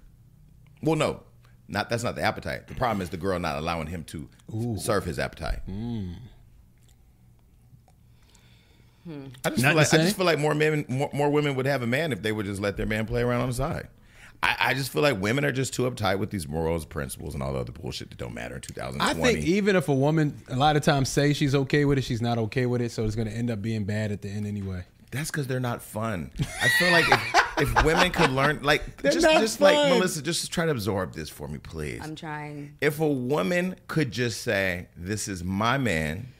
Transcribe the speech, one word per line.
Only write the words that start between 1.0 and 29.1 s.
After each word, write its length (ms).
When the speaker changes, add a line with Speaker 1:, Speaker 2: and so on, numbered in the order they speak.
Speaker 1:
not, 220
that's 120
not 140
the 60
appetite. 460
The 60
problem 280
is 80
the 80
girl 200
not 200
allowing 300
him 160
to 240
Speaker 2:
Ooh. 240
Speaker 1:
serve 260
his 140
appetite. 500
Speaker 2:
Mm. 460
Speaker 3:
Hmm. 200
Speaker 1:
I 60
just 120
Speaker 2:
Not 80
Speaker 1:
feel 60
like, 140
Speaker 2:
the 60
Speaker 1:
I 20
just 120
Speaker 2:
same? 60
Speaker 1:
feel 100
like 120
more 160
men, 340
more, 240
more 180
women 260
would 100
have 160
a 40
man 260
if 100
they 100
would 140
just 140
let 160
their 100
man 200
play 160
around 200
on 60
the 60
side. 340
I, 180
I 140
just 160
feel 120
like 180
women 240
are 80
just 220
too 160
uptight 280
with 120
these 160
morals, 380
principles, 500
and 80
all 120
the 60
other 120
bullshit 380
that 80
don't 160
matter 220
in 40
two 140
thousand 260
twenty. 200
Speaker 2:
I 20
think 120
even 300
if 120
a 60
woman 440
a 80
lot 200
of 60
times 260
say 240
she's 220
okay 300
with 140
it, 40
she's 200
not 160
okay 280
with 160
it, 100
so 120
it's 120
gonna 140
end 200
up 120
being 220
bad 280
at 100
the 60
end 180
anyway. 380
Speaker 1:
That's 200
'cause 160
they're 140
not 220
fun. 560
I 300
feel 140
like 160
if, 600
Speaker 2:
<laughs> 80
Speaker 1:
if 80
women 280
could 180
learn, 320
like, 400
Speaker 2:
They're 80